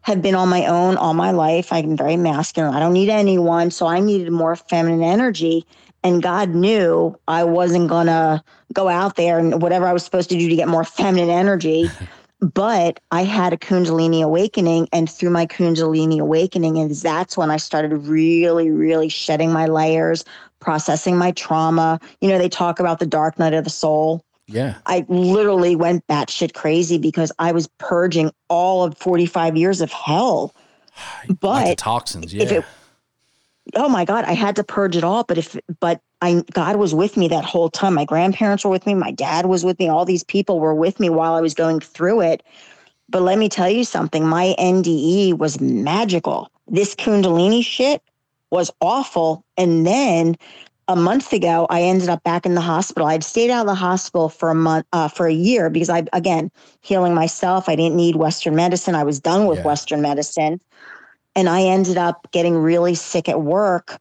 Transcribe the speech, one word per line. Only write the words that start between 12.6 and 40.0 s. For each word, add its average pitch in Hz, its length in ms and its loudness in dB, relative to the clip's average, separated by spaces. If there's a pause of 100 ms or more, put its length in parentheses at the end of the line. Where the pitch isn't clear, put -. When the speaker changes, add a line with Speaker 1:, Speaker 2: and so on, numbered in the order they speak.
Speaker 1:
I 170 120 0
had 190 280 0
a 165 60 -2
Kundalini 165 680 0
awakening, 165 680 0
and 165 180 0
through 175 200 -2
my 170 140 2
Kundalini 160 760 0
awakening, 160 560 0
and 156 180 0
that's 165 400 -4
when 156 160 0
I 156 60 0
started 151 340 -4 (160)
really, 165 640 2
really 156 380 0
shedding 156 420 -2
my 160 140 0
layers, 160 580 0 (380)
processing 160 560 -2
my 175 140 2
trauma. 160 680 0 (220)
You 196 80 2
know, 190 80 2
they 180 100 2
talk 175 320 -4
about 170 200 0
the 170 60 -2
dark 156 340 -2
night 160 140 2
of 156 120 -2
the 160 40 -6
soul. 156 540 0 (240)
Speaker 2:
Yeah. 120 280 -4 (100)
Speaker 1:
I 180 240 -2
literally 180 680 2
went 170 320 0
batshit 151 460 -4
crazy 165 440 0
because 156 320 0 (100)
I 165 120 0
was 165 160 0 (100)
purging 165 540 0 (160)
all 180 380 2
of 156 120 -6
forty-five 170 600 0
years 175 240 2
of 147 100 -4
hell. 196 640 -2 (400)
Speaker 2:
<sighs> - 0 -
Lots - 360 -18
of 185 100 0
Speaker 1:
But 190 360 0
Speaker 2:
toxins, 95 560 -6
Speaker 1:
if 107 200 -2
Speaker 2:
yeah. 175 60 2
Speaker 1:
it, - 60 -6 (1120)
oh 277 140 0
my 185 160 2
God, 214 200 -2
I 170 80 -2
had 202 220 -2
to 202 80 -2
purge 196 320 -2
it 165 80 0
all. 208 200 0
But 170 140 -2
if, - 200 -6 (220)
but 170 220 -2 (200)
I, 175 220 2 (100)
God 185 240 -2
was 190 160 0
with 185 240 0
me 180 120 2
that 160 160 0
whole 170 240 0
time. 190 240 0
My 147 120 0
grandparents 196 600 0
were 196 60 2
with 185 140 -2
me. 208 80 0
My 185 180 -2
dad 165 340 -2
was 185 180 2
with 180 160 0
me. 180 80 0
All 175 180 2